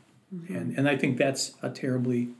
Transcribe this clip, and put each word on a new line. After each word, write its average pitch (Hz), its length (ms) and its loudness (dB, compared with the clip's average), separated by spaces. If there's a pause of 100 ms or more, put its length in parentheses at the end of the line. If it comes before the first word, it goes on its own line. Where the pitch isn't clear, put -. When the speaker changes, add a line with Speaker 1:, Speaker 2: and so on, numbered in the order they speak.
(340)
Speaker 1:
Mm-hmm. 180 220 -8
Speaker 2:
And, 170 220 -4
and 139 120 4
I 139 80 2
think 139 200 2
that's, 135 440 0
uh, 131 80 -2
terribly 127 600 0 (100)